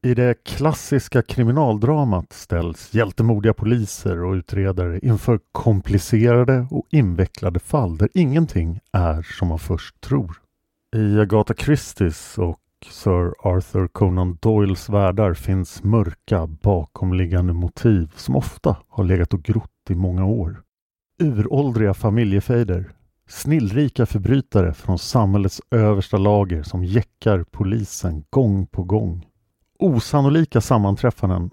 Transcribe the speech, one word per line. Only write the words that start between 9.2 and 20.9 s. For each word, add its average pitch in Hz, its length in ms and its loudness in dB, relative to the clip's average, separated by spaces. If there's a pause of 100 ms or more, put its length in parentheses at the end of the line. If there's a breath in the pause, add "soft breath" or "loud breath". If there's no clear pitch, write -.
som - 260 -4
man 82 100 -2
först - 420 -8
tror. 104 420 -6 (540)
I 107 240 2
Agatha 107 340 2
Christies - 840 -2
och 87 220 -4 (300)
Sir 87 440 0 (120)
Arthur 92 400 0
Conan 90 540 0
Doyles 104 480 0
världar 98 460 2
finns - 480 -4
mörka, 101 640 0
bakomliggande 90 1040 0
motiv 87 640 0
som - 200 -4
ofta - 400 -2 (120)
har - 160 -4
legat 90 300 0
och 85 80 -4
grott - 480 -4
i 95 40 0
många 90 300 -2
år. 95 380 -4 (600)